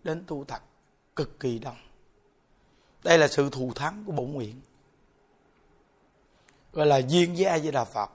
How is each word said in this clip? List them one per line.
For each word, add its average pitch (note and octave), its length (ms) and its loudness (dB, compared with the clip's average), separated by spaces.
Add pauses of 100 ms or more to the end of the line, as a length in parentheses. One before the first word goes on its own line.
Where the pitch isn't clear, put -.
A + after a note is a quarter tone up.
đến E3 240 -6
tu C#3+ 200 -8
tập A#2 160 -12 (520)
cực - 240 -8
kỳ A#2 200 -2
đông. A#2+ 180 -12 (1300)
Đây E3+ 140 6
là D3+ 100 6
sự C#3 220 0
thù C3 240 -6
thắng F#3+ 320 -8
của G3+ 60 -8
bổn C#3 200 -4
nguyện. B2+ 300 -10 (2000)
Gọi D3+ 140 2
là C#3 160 6
duyên E3+ 340 4
với F#3 100 2
A F3 140 2
Di D3+ 120 -4
Đà C3 140 0
Phật G#2 300 -6